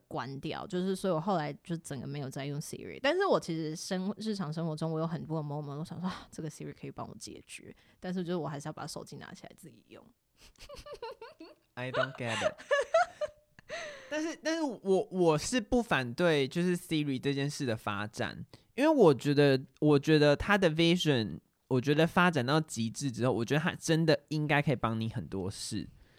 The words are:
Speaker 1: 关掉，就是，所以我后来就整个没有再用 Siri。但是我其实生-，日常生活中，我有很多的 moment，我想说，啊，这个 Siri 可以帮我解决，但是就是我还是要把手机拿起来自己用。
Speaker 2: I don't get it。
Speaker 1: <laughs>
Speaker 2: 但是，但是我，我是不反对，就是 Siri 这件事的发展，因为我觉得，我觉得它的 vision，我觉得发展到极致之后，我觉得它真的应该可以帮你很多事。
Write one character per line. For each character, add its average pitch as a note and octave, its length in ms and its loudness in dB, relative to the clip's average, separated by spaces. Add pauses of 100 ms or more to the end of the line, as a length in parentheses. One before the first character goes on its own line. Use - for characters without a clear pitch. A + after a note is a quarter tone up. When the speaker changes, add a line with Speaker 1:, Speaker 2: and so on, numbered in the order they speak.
Speaker 1:
关 C3+ 320 -8
掉， D#2+ 280 -8
就 F3+ 120 -4
是， F#3 160 0
所 F#3+ 140 -2
以 F3 40 2
我 D#3 80 0
后 F#3+ 160 0
来 D3 160 -2 (100)
就 E3+ 140 -6
整 C#3 220 -10
个 - 60 -8
没 C#3+ 140 -8
有 C3+ 100 -6
再 C3+ 160 -8
用 C#3+ 140 -6
Siri。 - 420 -10
但 D4 140 2
是 G4 100 2
我 A#3 140 4
其 E3 160 -4
实 D#3+ 200 -4
生-， F#3 420 -4
日 G#3+ 180 -4
常 D#3 160 -4
生 D#3+ 160 -4
活 D#3 80 -4
中， D#3+ 160 -4
我 D#3 80 -2
有 E3 80 -2
很 D#3+ 180 -8
多 D#3 160 -4
的 D3 60 -6
moment， C#3+ 300 -8
我 D#3+ 80 -8
想 D#3+ 160 -12
说， F#3 80 -2
啊， - 220 -12
这 - 120 -12
个 D3+ 60 -8
Siri D3 300 -14
可 - 60 -16
以 C3+ 60 -12
帮 - 160 -12
我 - 100 -16
解 - 300 -16
决， - 280 -18 (240)
但 F3+ 140 -8
是 F#3 100 -4
就 E3+ 100 -4
是 - 20 -2
我 D3 120 -4
还 D3 120 -8
是 D3 80 -10
要 D#3 60 -8
把 - 120 -12
手 - 200 -12
机 - 120 -18
拿 - 160 -16
起 - 100 -20
来 - 120 -18
自 - 140 -20
己 A2+ 200 -20
用。 - 140 -20 (1700)
Speaker 2:
I B2+ 160 -8
don't C3+ 240 -2
get A#2 220 -4
it。 - 160 0 (760)
Speaker 1:
<laughs> - 800 -14
Speaker 2:
但 D4+ 120 -4
是， D#4+ 220 -4
但 D#4 140 -2
是 A3+ 60 -4
我， F#3+ 460 0
我 E3+ 280 4
是 B3 240 -2
不 A#3+ 200 0
反 C3 320 0
对， D#3 320 4
就 E3+ 160 -2
是 F3+ 160 2
Siri D3 440 -2
这 C#3 120 0
件 C#3 160 0
事 C#3+ 160 -4
的 A2 120 0
发 G#2 280 -4
展， G#2+ 400 -6 (300)
因 C4 80 0
为 D#4 60 6
我 G#3+ 240 8
觉 C#3 200 0
得， C#3 280 6 (180)
我 D3+ 180 6
觉 D3+ 220 6
得 D3 160 6
它 G#3 220 2
的 F#3+ 120 4
vision， D#3 720 2 (280)
我 C3 120 2
觉 C#3 160 2
得 D#3+ 100 6
发 F3+ 240 4
展 C3 160 0
到 D3 140 2
极 A2+ 300 -2
致 C3+ 200 -4
之 A2+ 160 -2
后， C3 60 4
我 A2 140 0
觉 A#2+ 80 -2
得 D3+ 80 2
它 E3+ 140 -2
真 D#3+ 300 2
的 D3+ 220 4
应 D3+ 180 -2
该 C#3+ 160 4
可 D#3 100 0
以 B2 40 2
帮 A2+ 240 -2
你 A2 100 -2
很 G2+ 180 -8
多 F#2+ 220 -4
事。 - 380 -8 (320)